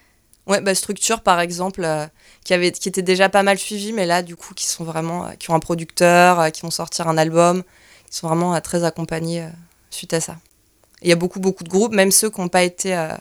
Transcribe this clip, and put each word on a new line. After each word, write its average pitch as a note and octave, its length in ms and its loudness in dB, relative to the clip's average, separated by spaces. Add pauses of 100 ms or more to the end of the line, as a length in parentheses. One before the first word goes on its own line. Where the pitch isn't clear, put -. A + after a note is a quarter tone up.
(480)
Ouais, G3 140 0
bah, F#3+ 140 0
Structure, G#3+ 460 -4
par F3+ 180 4
exemple, F3 440 -4
euh, D#3 220 -2 (400)
qui - 80 0
avait, F3 180 2
qui - 160 -8
était F#3+ 140 -2
déjà F#3 260 2
pas G3 160 4
mal G3 140 2
suivi, G#3 340 -8
mais A3 140 -2
là, F3 160 0
du E3+ 140 -14
coup, - 180 -20
qui - 120 -8
sont - 180 -6
vraiment, E3 420 -6
euh, - 60 -10
qui - 200 -10
ont E3 40 2
un D#3+ 40 2
producteur, F3 800 4
euh, D#3+ 100 2
qui D#3+ 120 -8
vont E3+ 100 -8
sortir E3+ 360 -6
un D#3+ 100 2
album, E3+ 460 4 (460)
qui - 80 -12
sont E3 100 -8
vraiment, E3+ 280 0
euh, D#3+ 40 0
très E3+ 240 -2
accompagnés, E3 600 -4
euh, D#3+ 60 -14 (400)
suite - 240 -8
à E3 80 0
ça. E3 160 -10 (640)
Et F3 60 -2
il - 20 4
y E3+ 40 6
a E3+ 40 6
beaucoup, F3+ 220 -4
beaucoup F#3+ 240 -2
de E3 60 -16
groupes, G3+ 240 2
même G3 180 4
ceux G#3+ 180 2
qui G#3 100 -8
ont F3+ 100 -4
pas F3+ 140 4
été, F3+ 320 -2
euh, D#3+ 140 -4 (120)